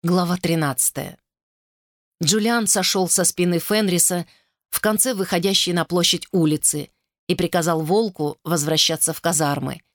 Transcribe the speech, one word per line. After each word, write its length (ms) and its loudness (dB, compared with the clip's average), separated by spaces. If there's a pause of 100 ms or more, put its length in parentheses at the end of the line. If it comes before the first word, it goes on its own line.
Глава 320 0
тринадцатая. 800 -2 (1040)
Джулиан 460 2
сошёл 420 0
со 140 2
спины 380 0
Фенриса 640 0 (420)
в 120 -6
конце 340 0
выходящей 580 0
на 120 0
площадь 480 0
улицы 580 0 (380)
и 80 0
приказал 460 0
Волку 600 0
возвращаться 680 0
в 80 -8
казармы. 600 -2 (140)